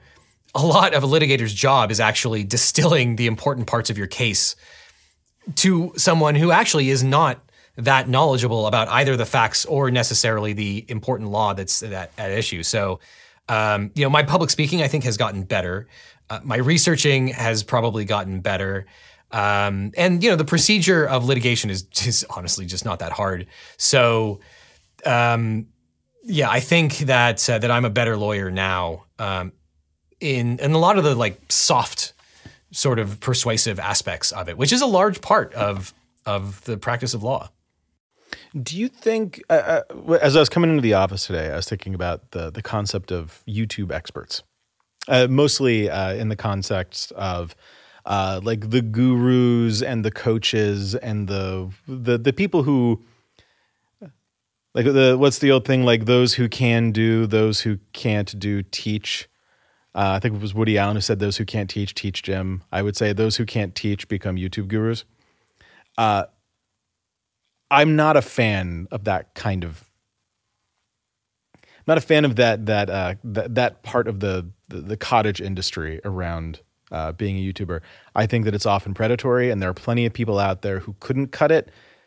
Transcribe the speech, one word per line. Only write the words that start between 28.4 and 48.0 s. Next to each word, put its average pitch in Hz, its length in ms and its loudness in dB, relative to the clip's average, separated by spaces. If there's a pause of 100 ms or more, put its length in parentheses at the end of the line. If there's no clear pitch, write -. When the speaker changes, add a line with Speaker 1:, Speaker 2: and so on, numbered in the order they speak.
Speaker 1:
now, 92 540 -2 (120)
um, 95 360 -6 (640)
in, 127 400 -2
in 143 140 0
a 160 40 4
lot 180 200 6
of 175 80 4
the, 143 100 4
like, 110 340 -2
soft - 640 2 (580)
sort 123 280 0
of 101 220 -4
persuasive 113 580 0
aspects 87 540 -2
of 90 160 -10
it, 85 80 -8
which 139 160 2
is 247 80 4
a 285 40 2
large 196 360 2
part - 320 2
of, 101 400 -4 (320)
of 101 400 -6
the 113 120 -6
practice 120 360 -4
of 107 100 -8
law. 120 260 -6 (1120)
Speaker 2:
Do 143 180 -8
you 233 120 -4
think, 220 600 -4
uh, - 40 2
uh, 160 360 2
w-, - 300 0
as 139 160 4
I 160 40 8
was 147 100 6
coming 170 220 2
into 151 100 2
the 113 120 4
office 95 320 0
today, 80 260 -4
I 71 40 -6
was 87 140 -6
thinking 95 240 -8
about 87 380 -6
the, 82 200 -8
the 110 100 -12
concept 104 500 -6
of 87 360 -8
YouTube 107 460 -6
experts, - 500 -10 (640)
uh, 127 220 4
mostly, 131 600 2
uh, 95 240 -2
in 110 140 -4
the 107 80 -2
context 98 800 -6
of, 90 420 -8 (500)